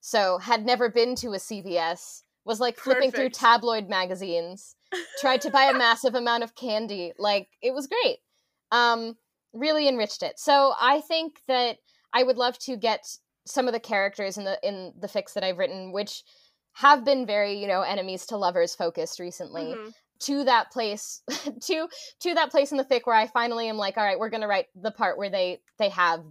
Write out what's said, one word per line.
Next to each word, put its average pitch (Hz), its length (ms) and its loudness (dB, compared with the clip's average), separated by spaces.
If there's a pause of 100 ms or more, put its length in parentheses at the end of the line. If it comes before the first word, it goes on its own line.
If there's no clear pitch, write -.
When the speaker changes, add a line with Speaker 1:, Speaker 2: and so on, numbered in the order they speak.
Speaker 1:
so 190 380 0
had 220 260 0
never 240 240 2
been 240 280 2
to 247 180 -8
a 190 40 -6
C 202 220 -10
V 175 160 -4
S, 170 460 -4 (220)
was, 214 160 -4
like, 240 180 -2
flipping 262 320 2
through 262 140 -2
Speaker 2:
Perfect. 254 160 -4
Speaker 1:
tabloid 226 480 4
magazines, 185 880 -4 (440)
tried 262 220 2
to 311 80 -4
buy 269 140 8
a 269 100 6
Speaker 2:
<laughs> 262 40 0
Speaker 1:
massive 233 360 2
amount 233 300 0
of 226 100 -16
candy. 214 640 -6
Like, 202 300 0 (120)
it 254 140 -2
was 269 140 -6
great. 466 300 0 (520)
Um, 233 480 2 (340)
really 294 360 0
enriched 233 340 -2
it. - 160 -6
So 277 420 6
I 277 200 4
think 320 480 -4
that 247 300 0 (340)
I 247 100 2
would 254 160 2
love 240 220 0
to 254 160 -8
get 214 280 -2 (420)
some 262 200 0
of 247 60 -2
the 226 80 -2
characters 196 580 -2
in 208 60 -10
the, 196 220 -4
in 190 320 -8
the 190 100 -10
fics 196 260 -6
that 202 100 -2
I've 185 140 -2
written, 185 340 -4
which 202 300 -6 (520)
have 277 300 6
been 262 220 2
very, 208 280 0
you 202 120 -6
know, 190 160 2
enemies 185 440 -4
to 226 100 -8
lovers 180 380 2
focused 170 440 -4
recently, 170 560 -10
Speaker 2:
Mm-hmm. 220 140 -12 (320)
Speaker 1:
to 285 240 -2
that 240 260 4
place, 220 540 -6
<laughs> 262 380 -10
to, 320 260 -2 (320)
to 349 140 -2
that 302 160 2
place 285 220 2
in 294 60 -2
the 269 60 0
fic 247 200 2
where 233 120 4
I 220 100 4
finally 233 420 -2
am 220 100 -4
like, 196 180 -4
"All 220 80 0
right, 190 140 0
we're 220 100 -2
gonna 220 200 -4
write 196 260 2
the 190 160 -6
part 202 260 -2
where 202 140 -6
they, 185 300 -2 (180)
they 208 100 2
have 175 420 2